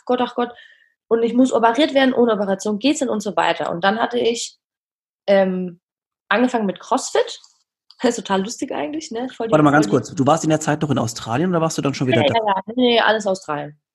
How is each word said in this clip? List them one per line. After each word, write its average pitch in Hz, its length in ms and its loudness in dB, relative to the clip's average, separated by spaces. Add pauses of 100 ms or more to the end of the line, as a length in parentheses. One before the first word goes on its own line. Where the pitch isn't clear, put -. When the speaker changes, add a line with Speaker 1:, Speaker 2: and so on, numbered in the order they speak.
Speaker 1:
Gott, 247 160 0
ach 233 140 -4
Gott. 240 160 -4 (560)
Und 233 160 2
ich 233 100 0
muss 254 200 4
operiert 233 400 2
werden, 262 200 4
ohne 233 200 2
Operation 196 460 -2
geht's 285 200 0
denn 247 100 -2
und 214 120 -4
so 202 140 -6
weiter. 170 360 0
Und 170 120 -6
dann 208 160 2
hatte 240 200 -2
ich, 233 380 -2 (720)
ähm, 185 540 0 (480)
angefangen 233 360 2
mit 180 140 -4
CrossFit. - 600 -2 (600)
Das 247 100 2
ist 220 140 -8
total 190 180 -2
lustig 240 280 -8
eigentlich, 302 400 -8
ne? 240 180 -6
Voll 233 180 -8
die, - 60 -2
Speaker 2:
Warte 156 100 4
mal 143 80 6
ganz 147 140 4
Speaker 1:
voll 139 140 0
die - 20 0
Speaker 2:
kurz. - 140 -14
Du 131 100 0
warst 156 180 2
in 156 60 0
der 156 100 2
Zeit 156 220 -2
noch 151 80 -4
in 123 80 0
Australien 120 520 -2
oder 170 120 0
warst 160 160 -2
du 156 40 -4
dann 139 120 -2
schon 131 140 -2
wieder 117 140 2
Speaker 1:
Ja, - 120 2
Speaker 2:
da? - 0 -
Speaker 1:
ja, 214 220 0
ja. 190 120 -4
Nee, 220 80 -12
nee, 240 240 4
alles 214 280 2
Australien. 147 520 -6 (160)